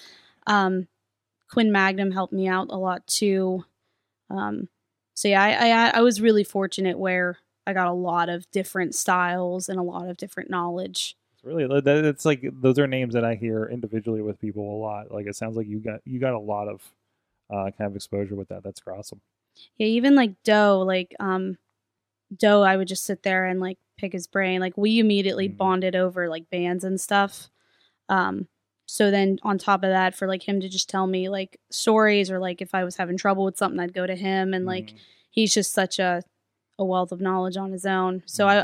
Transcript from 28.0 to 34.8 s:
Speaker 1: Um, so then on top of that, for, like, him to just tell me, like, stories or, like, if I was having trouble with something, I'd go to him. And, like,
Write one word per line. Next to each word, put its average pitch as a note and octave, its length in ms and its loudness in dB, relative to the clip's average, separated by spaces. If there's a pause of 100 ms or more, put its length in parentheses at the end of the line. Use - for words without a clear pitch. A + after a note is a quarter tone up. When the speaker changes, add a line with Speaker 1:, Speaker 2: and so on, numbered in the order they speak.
Speaker 1:
Um, F#3+ 380 0 (400)
so G3+ 240 2
then G3 320 2
on G3+ 140 0
top G3 260 0
of F#3+ 80 2
that, F#3 240 2
for, F#3+ 120 -4
like, F#3+ 200 -4
him G3+ 140 0
to F#3 80 -8
just F#3+ 200 -6
tell F#3+ 180 0
me, F#3 220 -2
like, F#3+ 300 -8 (120)
stories G#3 600 2
or, F#3 80 -4
like, F3+ 220 -6
if F#3+ 140 -6
I F#3 80 0
was F3+ 140 -6
having F3+ 200 -4
trouble G3 280 0
with F#3+ 120 -4
something, F#3+ 220 -2
I'd F3 140 -6
go F#3 140 -4
to F#3 80 -6
him. F#3+ 380 -2
And, F#3 120 -2
like, F#3 280 -8